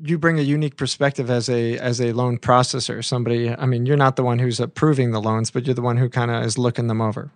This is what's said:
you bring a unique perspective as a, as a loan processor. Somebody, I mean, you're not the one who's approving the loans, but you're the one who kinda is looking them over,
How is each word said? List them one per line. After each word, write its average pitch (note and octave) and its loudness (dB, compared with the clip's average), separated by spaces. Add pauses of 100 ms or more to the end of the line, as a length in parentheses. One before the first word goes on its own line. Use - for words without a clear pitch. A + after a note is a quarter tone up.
you D#3 -2
bring E3 2
a D3+ 2
unique D3 0
perspective C#3 -2
as A#2+ 0
a, A#2 0
as B2 -2
a A#2 0
loan A#2+ 0
processor. B2 0
Somebody, A#2 -2
I A#2 -6
mean, B2 0
you're C#3+ 2
not C3+ 4
the C3 0
one A#2+ 0
who's A#2+ 0
approving C3 2
the A2 0
loans, A2 0
but B2 -4
you're C3 0
the A#2+ -4
one A#2+ 0
who B2 2
kinda A#2+ -2
is A2+ -2
looking A#2+ 0
them A2 0
over, A2+ -4